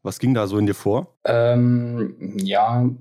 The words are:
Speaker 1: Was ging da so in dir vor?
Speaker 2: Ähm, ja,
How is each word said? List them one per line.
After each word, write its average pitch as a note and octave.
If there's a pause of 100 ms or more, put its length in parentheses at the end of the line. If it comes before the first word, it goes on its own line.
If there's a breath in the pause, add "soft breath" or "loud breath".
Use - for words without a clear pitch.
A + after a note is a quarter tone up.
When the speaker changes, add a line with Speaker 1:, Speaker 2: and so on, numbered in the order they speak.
Speaker 1:
Was -
ging B2
da G#2+
so G2+
in G#2
dir G2+
vor? A#2+
Speaker 2:
Ähm, A#2+
ja, G#2+ (140)